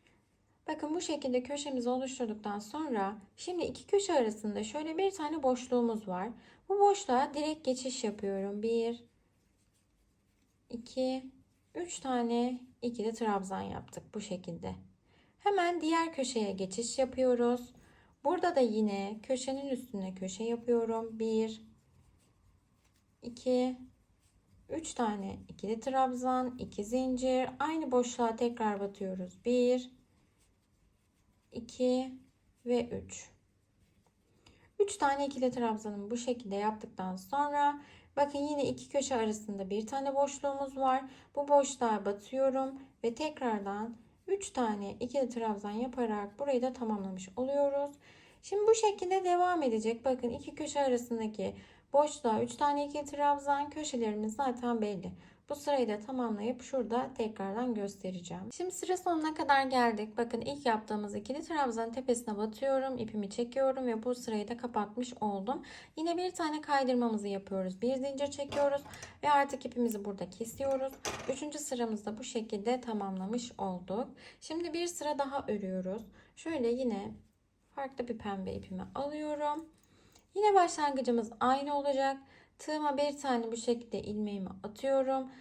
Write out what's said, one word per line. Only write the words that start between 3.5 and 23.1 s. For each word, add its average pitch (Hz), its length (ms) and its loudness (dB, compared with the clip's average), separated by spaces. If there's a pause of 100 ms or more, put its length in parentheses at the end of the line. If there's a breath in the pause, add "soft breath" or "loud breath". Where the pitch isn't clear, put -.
iki - 220 -6
köşe 403 280 4
arasında 214 500 2
şöyle 311 340 -4
bir 392 120 4
tane 311 320 -4
boşluğumuz 240 640 2
var. 185 200 -2 (400 loud breath)
Bu 403 120 4
boşluğa 285 540 4
direkt 302 300 -2
geçiş 254 400 -2
yapıyorum. 202 580 -2
Bir, 233 420 0 (1700)
iki, 262 600 -2 (440)
üç 349 260 -6
tane 247 600 2 (220)
ikili 226 300 -2
trabzan 196 500 -2
yaptık - 520 -10
bu 214 60 -4
şekilde. 185 540 -6 (640 soft breath)
Hemen 349 420 2
diğer 320 320 2
köşeye 233 400 0
geçiş 190 460 -4
yapıyoruz. 247 760 4 (520 loud breath)
Burada 349 320 4
da 277 40 6
yine 214 640 2
köşenin 269 460 -2
üstüne 196 460 -4
köşe 190 300 -6
yapıyorum. 226 720 0
Bir, 220 440 0 (1600)